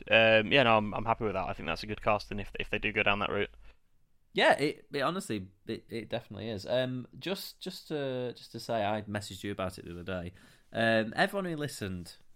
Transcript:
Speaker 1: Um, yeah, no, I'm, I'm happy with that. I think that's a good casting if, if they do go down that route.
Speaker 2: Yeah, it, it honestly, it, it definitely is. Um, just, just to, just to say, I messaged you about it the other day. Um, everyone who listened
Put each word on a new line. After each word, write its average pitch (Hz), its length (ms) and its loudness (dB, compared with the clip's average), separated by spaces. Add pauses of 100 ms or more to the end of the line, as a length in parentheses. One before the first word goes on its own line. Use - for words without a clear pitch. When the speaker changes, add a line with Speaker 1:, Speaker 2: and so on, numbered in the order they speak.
(100)
Speaker 1:
Um, 110 420 8
yeah, 139 120 8
no, 113 120 8
I'm, 104 180 2
I'm 107 100 -4
happy 113 200 0
with 104 80 0
that. 92 160 -2
I - 60 -4
think 92 140 -10
that's 80 140 -2
a 107 40 -10
good 107 160 -8
casting 104 380 0
if, 98 100 -8 (100)
if 95 100 -6
they 107 80 -2
do 104 140 -2
go 104 100 2
down 101 180 4
that 101 100 0
route. 101 200 -2 (840)
Speaker 2:
Yeah, 262 180 6
it, - 400 0
it 143 80 -2
honestly, 135 460 -4 (200)
it, - 220 -6
it 117 220 -8
definitely 110 400 -8
is. 98 180 -8
Um, 127 380 -2 (120)
just, 180 420 -8
just - 280 -12
to, 131 480 -4
just - 160 -20
to 120 80 -8
say, 113 240 0
I 107 180 0
messaged 101 400 -6
you 101 80 -4
about 95 280 -4
it - 80 -14
the - 60 -12
other 87 120 -10
day. 90 280 -6 (400)
Um, 113 440 2
everyone 196 300 2
who 165 100 -4
listened 98 560 -6 (240)